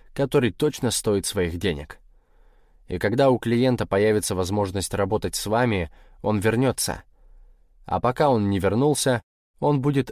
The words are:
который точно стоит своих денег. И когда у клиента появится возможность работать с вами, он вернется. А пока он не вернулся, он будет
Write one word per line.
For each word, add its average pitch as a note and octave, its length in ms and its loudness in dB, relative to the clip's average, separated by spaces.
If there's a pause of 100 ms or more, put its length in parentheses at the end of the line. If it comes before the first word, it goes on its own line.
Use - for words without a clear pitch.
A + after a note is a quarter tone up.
(140)
который C3 380 0
точно C#3 400 -2
стоит G2+ 340 0
своих F2 320 -2
денег. E2 420 -6 (880)
И F#2 120 -6
когда B2 300 2
у A#2+ 100 4
клиента A#2+ 460 2
появится G#2 500 2
возможность F#2+ 580 -2
работать G2 420 -2
с - 120 -6
вами, G#2+ 440 0 (300)
он G#2+ 180 0
вернется. A2+ 640 0 (840)
А F#2 140 -2
пока B2+ 300 0
он G#2+ 200 2
не G2 100 0
вернулся, A#2+ 640 0 (380)
он C#3+ 220 0
будет C#3 300 0